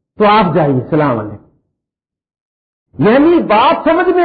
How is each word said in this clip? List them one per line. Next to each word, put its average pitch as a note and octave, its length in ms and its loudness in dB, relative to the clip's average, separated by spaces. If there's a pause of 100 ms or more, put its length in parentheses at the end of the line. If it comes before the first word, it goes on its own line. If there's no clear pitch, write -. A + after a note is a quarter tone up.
(180)
تو G#3 60 0
آپ G#3 300 2
جائیے، D3 200 0
السلام C3 440 -2
علیکم۔ G2+ 180 -12 (1700)
یعنی D4 340 2
بات A3 420 0
سمجھ E4+ 240 0
میں F4 160 0